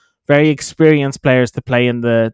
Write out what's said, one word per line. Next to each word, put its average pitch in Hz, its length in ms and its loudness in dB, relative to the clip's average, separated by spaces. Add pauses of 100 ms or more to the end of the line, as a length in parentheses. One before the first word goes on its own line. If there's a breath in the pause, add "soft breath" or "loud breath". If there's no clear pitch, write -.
(260 soft breath)
very 147 220 2
experienced 147 760 0
players 127 280 0
to - 100 -10
play 123 260 -2
in 120 140 -4
the, 117 340 0